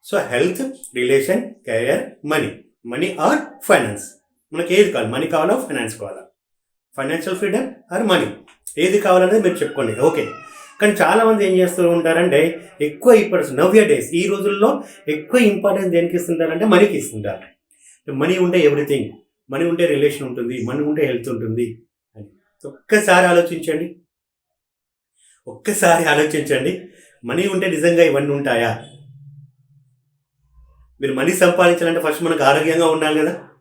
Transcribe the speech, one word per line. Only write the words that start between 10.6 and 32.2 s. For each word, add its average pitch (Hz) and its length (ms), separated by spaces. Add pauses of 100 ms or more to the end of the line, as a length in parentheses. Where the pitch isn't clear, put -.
కానీ 208 100
చాలామంది 208 560
ఏం 185 100
చేస్తూ 180 320
ఉంటారంటే 165 520 (400)
ఎక్కువ 151 320
ఈ 208 160
పర్సన్ 151 280
nowadays, 185 560
ఈ 170 140
రోజుల్లో 202 560 (240)
ఎక్కువ 151 320
ఇంపార్టెన్స్ 202 500
దేనికి 175 260
ఇస్తుంటారంటే 170 500
మనీకి 185 320
ఇస్తుంటారు. 104 480 (640)
మనీ 156 260
ఉంటే 180 220 (100)
everything, 139 360 (440)
మనీ 147 160
ఉంటే 170 200
రిలేషన్ 143 420
ఉంటుంది, 120 380
మనీ 143 180
ఉంటే 147 220
హెల్త్ 123 240
ఉంటుంది 113 380 (480)
అని. 104 100 (400)
ఒక్కసారి 185 600
ఆలోచించండి, 170 640 (1600)
ఒక్కసారి 170 580
ఆలోచించండి, 151 680 (540)
మనీ 156 220
ఉంటే 185 200
నిజంగా 170 360
ఇవన్నీ 143 300
ఉంటాయా? 120 380 (2250)
మీరు 131 120
మనీ 135 200
సంపాదించాలంటే 175 720
ఫస్ట్ 156 180